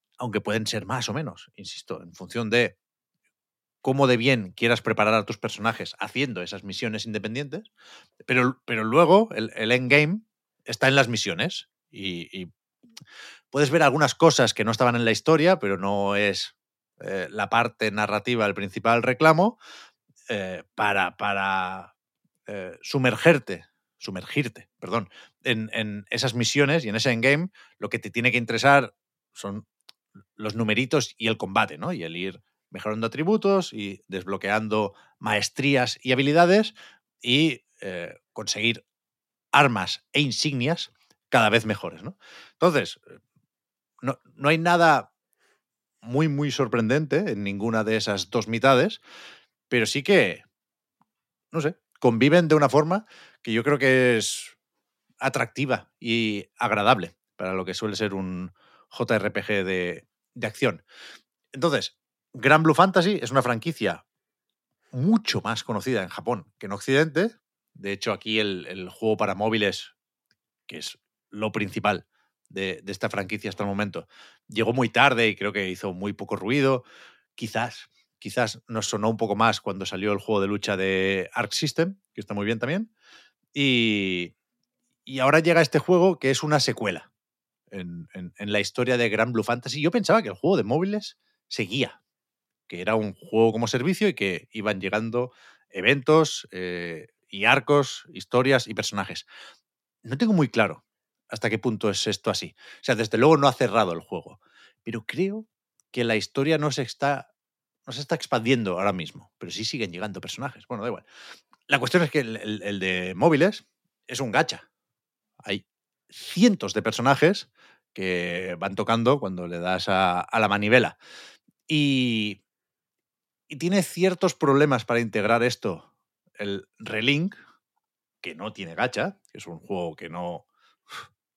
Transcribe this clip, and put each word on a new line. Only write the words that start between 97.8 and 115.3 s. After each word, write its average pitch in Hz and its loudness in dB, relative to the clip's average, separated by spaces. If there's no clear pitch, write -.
historias 123 0
y 107 -10
personajes. 98 -6
No 120 -8
tengo 220 2
muy 160 4
claro 104 0
hasta 113 -4
qué 107 -2
punto 110 -2
es - -2
esto 107 -4
así. 95 -6
O - -20
sea, 127 0
desde 110 -2
luego 147 8
no 143 4
ha 123 2
cerrado 104 0
el 82 -6
juego, - -12
pero 113 -10
creo 196 -4
que 123 -2
la 113 2
historia 139 0
no 147 0
se 131 -4
está, 139 -4
no 135 -14
se 123 -10
está 147 -4
expandiendo 113 0
ahora 98 0
mismo, - -10
pero 87 -14
sí 110 -8
siguen 113 -6
llegando 101 -10
personajes. - -12
Bueno, 107 -10
da 117 -6
igual. 110 -8
La 139 0
cuestión 123 0
es 147 -4
que 151 -2
el, 113 -8
el, 104 -8
el 101 -6
de 92 -4
móviles 156 2
es 123 -10
un 120 -6
gacha. - -4